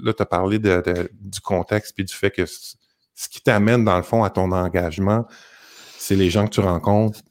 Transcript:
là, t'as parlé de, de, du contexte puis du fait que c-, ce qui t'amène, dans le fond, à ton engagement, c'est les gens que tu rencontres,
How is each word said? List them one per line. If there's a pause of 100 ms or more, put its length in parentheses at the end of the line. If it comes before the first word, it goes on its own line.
là,
t'as
parlé
de,
de, (100)
du
contexte
puis
du
fait
que
c-, (380)
ce
qui
t'amène,
dans
le
fond,
à
ton
engagement, (720)
c'est
les
gens
que
tu
rencontres, (100)